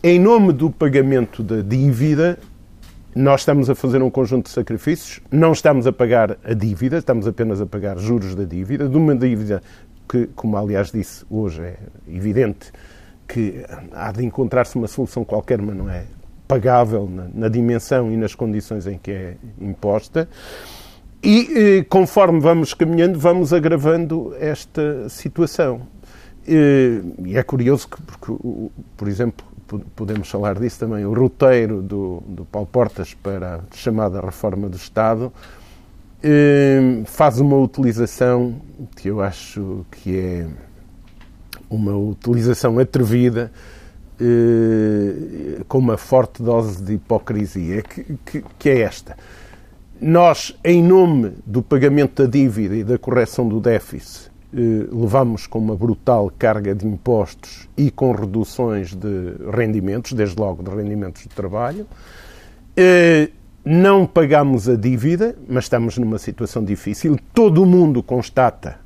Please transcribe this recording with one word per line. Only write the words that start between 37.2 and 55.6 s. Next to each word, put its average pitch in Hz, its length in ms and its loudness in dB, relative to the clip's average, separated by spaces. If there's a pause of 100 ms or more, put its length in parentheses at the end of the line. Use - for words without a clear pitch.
uma 143 160 4
utilização 123 960 0 (400)
que - 140 -10
eu 104 120 -4
acho 98 680 -8
que 92 260 -6
é 90 300 -4 (1200)
uma 104 280 -4
utilização 117 840 -2
atrevida, 120 720 0 (720)
eh, 110 1500 0
com 135 120 -2
uma 120 180 2
forte - 460 0
dose 113 400 -2
de 101 120 -4
hipocrisia, 101 880 -4
que, - 220 -14 (200)
que, - 200 -12 (140)
que - 100 0
é 131 140 4
esta. - 340 -6 (840)
Nós, 165 600 4
em 175 200 4
nome 170 500 6 (140)
do 113 160 -2
pagamento 139 600 2
da 131 80 2
dívida 110 460 0
e 110 80 -4
da 120 140 -2
correção 120 500 -2
do 107 120 -2
déficit, - 680 -4 (240)
eh, 135 40 -6 (340)
levamos 117 540 0
com - 120 -8
uma 110 160 -2